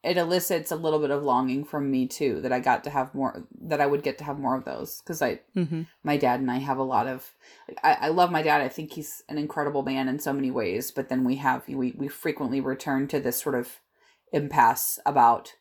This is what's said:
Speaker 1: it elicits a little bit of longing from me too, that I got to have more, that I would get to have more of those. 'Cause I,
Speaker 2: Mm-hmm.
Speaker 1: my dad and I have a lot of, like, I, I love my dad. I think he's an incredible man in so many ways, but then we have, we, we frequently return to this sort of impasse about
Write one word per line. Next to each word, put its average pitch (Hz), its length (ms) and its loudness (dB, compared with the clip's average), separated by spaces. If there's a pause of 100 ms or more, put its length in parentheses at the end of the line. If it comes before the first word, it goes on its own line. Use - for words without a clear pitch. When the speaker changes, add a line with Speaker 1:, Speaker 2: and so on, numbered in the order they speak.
Speaker 1:
it 175 140 2
elicits 175 540 0
a 165 40 -2
little 156 240 0
bit 143 100 2
of 143 140 0
longing 131 420 2
from 143 240 -4
me 131 180 0
too, 127 340 -2
that 127 120 0
I 123 60 2
got 127 240 2
to 143 80 -8
have 135 240 -2
more, - 320 -4 (160)
that 151 180 -2
I 143 60 4
would 143 160 0
get 135 160 -4
to 151 40 -12
have 147 140 -6
more 131 180 0
of 127 80 -6
those. - 400 -10
'Cause 156 200 -4
I, 113 160 0 (160)
Speaker 2:
Mm-hmm. 165 260 0 (220)
Speaker 1:
my 147 120 0
dad 135 240 2
and 127 120 0
I 127 60 0
have 135 200 -2
a 135 60 0
lot 123 240 0
of, 131 180 -8 (420)
like, - 160 -14
I, 147 220 4
I 151 40 2
love 175 200 4
my 156 140 0
dad. 151 180 4
I 135 80 -2
think 156 240 -10
he's - 360 -12
an 151 100 -4
incredible 147 420 -2
man 135 260 -2
in 131 120 -2
so 139 120 -4
many 139 200 -2
ways, 110 400 -2
but 135 180 -6
then 131 140 0
we 127 140 2
have, 131 300 0
we, 127 300 -2
we 139 100 -4
frequently 139 540 -4
return 135 460 -2
to 139 120 -2
this 120 220 -2
sort 135 140 -2
of - 240 -4 (520)
impasse 139 760 4
about 120 540 4